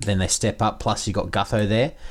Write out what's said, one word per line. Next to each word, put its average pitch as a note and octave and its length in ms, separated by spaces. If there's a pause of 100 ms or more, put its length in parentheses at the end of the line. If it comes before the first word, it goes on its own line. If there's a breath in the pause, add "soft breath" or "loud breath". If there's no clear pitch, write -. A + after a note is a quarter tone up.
then G2 180
they F#2 80
step - 340
up. A2 180
Plus, - 280
you G2+ 60
got F#2 180
Gutho G#2+ 360
there. A#2 260 (180 loud breath)